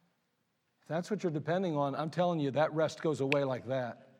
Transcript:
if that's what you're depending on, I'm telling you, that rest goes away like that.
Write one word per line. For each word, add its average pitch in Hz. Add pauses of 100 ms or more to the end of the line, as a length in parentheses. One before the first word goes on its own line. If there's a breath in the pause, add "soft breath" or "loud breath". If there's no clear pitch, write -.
(800)
if -
that's 165
what 202
you're 175
depending 160
on, 143
I'm 151
telling 175
you, 143
that 151
rest 151
goes 156
away 143
like 123
that. 123 (120)